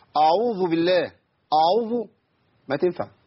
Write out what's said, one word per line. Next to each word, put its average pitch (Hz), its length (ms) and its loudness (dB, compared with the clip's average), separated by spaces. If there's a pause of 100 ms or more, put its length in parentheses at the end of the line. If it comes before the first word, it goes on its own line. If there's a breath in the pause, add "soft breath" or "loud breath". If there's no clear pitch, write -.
(160 soft breath)
أعوذ 180 540 0
بالله، 165 420 0 (400)
أعوذ، 214 540 0 (640)
ما 135 80 -4
تنفع. 165 320 -4 (180)